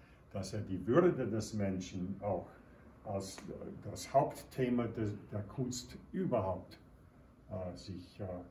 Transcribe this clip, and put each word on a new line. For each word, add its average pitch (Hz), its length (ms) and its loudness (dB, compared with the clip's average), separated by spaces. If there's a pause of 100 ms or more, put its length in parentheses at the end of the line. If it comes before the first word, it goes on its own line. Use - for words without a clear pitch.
(320)
dass 98 200 -4
er 107 80 -2
die 95 260 -4
Würde 131 400 8
des 104 280 -2
Menschen 95 640 -2
auch 98 280 -2 (560)
als, 98 340 -4
äh, - 20 -10 (500)
das - 220 -6
Hauptthema 123 760 4
de-, 104 280 -2 (160)
der 104 120 -2
Kunst - 520 -4 (160)
überhaupt, 110 680 0 (720)
äh, 92 260 -4
sich, - 440 -10
äh, 104 60 -4 (240)